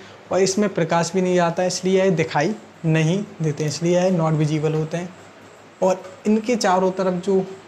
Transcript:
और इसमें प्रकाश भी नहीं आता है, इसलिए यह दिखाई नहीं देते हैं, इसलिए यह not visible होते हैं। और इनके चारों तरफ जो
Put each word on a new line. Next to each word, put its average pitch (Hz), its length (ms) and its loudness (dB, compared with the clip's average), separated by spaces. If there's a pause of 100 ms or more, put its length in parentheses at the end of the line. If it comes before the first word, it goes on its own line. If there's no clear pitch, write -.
(320)
और 180 80 0
इसमें 196 340 0
प्रकाश 170 400 0
भी 190 80 0
नहीं 180 160 2
आता 170 240 0
है, 185 60 0
इसलिए 185 360 0
यह 196 60 4
दिखाई 160 440 0 (300)
नहीं 160 400 2 (180)
देते 156 220 -2
हैं, 151 60 -2
इसलिए 175 300 0
यह 185 100 2
not 165 220 2
visible 156 420 0
होते 156 220 -4
हैं। 175 180 -8 (680)
और 185 200 2 (240)
इनके 220 300 2
चारों 185 340 2
तरफ 180 340 -2
जो 190 220 0 (220)